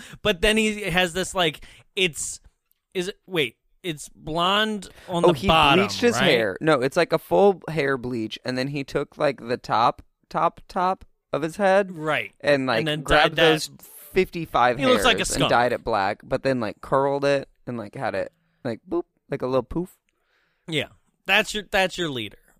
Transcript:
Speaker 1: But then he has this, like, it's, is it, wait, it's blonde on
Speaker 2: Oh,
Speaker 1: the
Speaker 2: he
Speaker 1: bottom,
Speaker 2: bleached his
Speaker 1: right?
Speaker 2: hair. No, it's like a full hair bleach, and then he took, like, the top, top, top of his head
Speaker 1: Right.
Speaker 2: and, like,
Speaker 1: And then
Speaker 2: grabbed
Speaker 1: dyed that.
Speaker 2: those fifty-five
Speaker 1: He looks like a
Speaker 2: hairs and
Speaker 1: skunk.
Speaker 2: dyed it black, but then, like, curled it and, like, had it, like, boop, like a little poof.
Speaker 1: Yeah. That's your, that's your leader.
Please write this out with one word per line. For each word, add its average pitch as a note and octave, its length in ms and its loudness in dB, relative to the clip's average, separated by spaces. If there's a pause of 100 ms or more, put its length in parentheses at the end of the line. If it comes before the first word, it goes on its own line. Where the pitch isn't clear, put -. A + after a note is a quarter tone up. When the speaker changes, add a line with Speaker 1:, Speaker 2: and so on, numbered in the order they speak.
(220)
Speaker 1:
But F#3+ 200 -2
then G#3+ 160 2
he G#3+ 260 0
has F3+ 300 0
this, F#3 220 -4
like, E3 300 -2 (300)
it's, - 440 -4 (540)
is F3+ 140 -4
it, - 100 -14 (100)
wait, D#3 280 -2 (260)
it's D#3+ 280 -8
blonde F#3+ 800 -2 (200)
on F3 160 0
Speaker 2:
Oh, F3 80 8
Speaker 1:
the C3 60 -2
Speaker 2:
he F#3+ 80 -2
Speaker 1:
bottom, D#3+ 380 6
Speaker 2:
bleached - 160 -6
his A#3+ 140 4
Speaker 1:
right? B2 80 2
Speaker 2:
hair. A2+ 380 2
No, D3+ 200 2
it's C#3 160 -2
like E3 160 2
a E3 60 2
full F#3 500 4
hair C#3 280 -2
bleach, A#2 480 -6
and B2+ 120 -4
then C3 120 -2
he C#3+ 140 -6
took, - 340 -6
like, A#2+ 280 -2
the A#2+ 120 -4
top, B2 440 0 (280)
top, - 380 -2
top F#3 380 -4 (260)
of C#3+ 100 -2
his D#3+ 140 -6
head G3 420 2
Speaker 1:
Right. D3 440 -4
Speaker 2:
and, C#3 260 2
like, A2+ 120 0
Speaker 1:
And D#3 80 -2
then D3+ 140 -4
Speaker 2:
grabbed D3+ 340 2
Speaker 1:
dyed E3 100 2
that. D#3+ 60 6
Speaker 2:
those D#3 200 -2 (420)
fifty-five D3+ 640 2
Speaker 1:
He C4+ 80 -2
looks B3+ 200 4
like A#3 100 6
a - 40 -2
Speaker 2:
hairs F3+ 120 -4
and - 80 -2
Speaker 1:
skunk. - 100 0
Speaker 2:
dyed A#2+ 240 4
it - 100 -6
black, G#2+ 400 -2
but B2+ 200 -4
then, C3+ 160 0
like, G#2 220 -6
curled C#3 440 0
it C#3+ 240 0 (180)
and, B2 100 -8
like, G#2 180 -12
had A2 200 -6
it, F#2+ 160 -4 (320)
like, A#2 160 -6 (100)
boop, F3 140 -2 (260)
like C#3 120 -6
a B2+ 60 -4
little C3 160 2
poof. - 340 -8 (720)
Speaker 1:
Yeah. D3 200 -4 (380)
That's G3+ 280 0
your, G#3 160 -6
that's F#3+ 280 -2
your E3+ 120 -4
leader. A2+ 280 -10 (220)